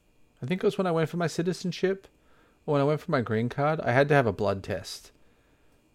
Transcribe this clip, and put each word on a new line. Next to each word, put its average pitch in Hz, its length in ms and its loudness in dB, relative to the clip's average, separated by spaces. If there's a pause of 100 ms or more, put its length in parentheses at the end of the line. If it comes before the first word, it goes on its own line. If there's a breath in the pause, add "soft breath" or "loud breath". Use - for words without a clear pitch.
(420)
I 127 60 -8
think 185 160 -4
it - 20 2
was 196 140 0
when 185 80 0
I 170 40 2
went 160 180 0
for 170 80 -8
my 170 100 0
citizenship 185 800 -4 (580)
or 156 60 -2
when 143 100 2
I 139 40 2
went 151 140 2
for - 120 -8
my 135 100 2
green 113 260 0
card, 151 340 0
I 120 100 0
had 139 160 6
to 147 80 4
have 135 100 6
a 101 80 2
blood 98 300 -2
test. - 480 -10 (840)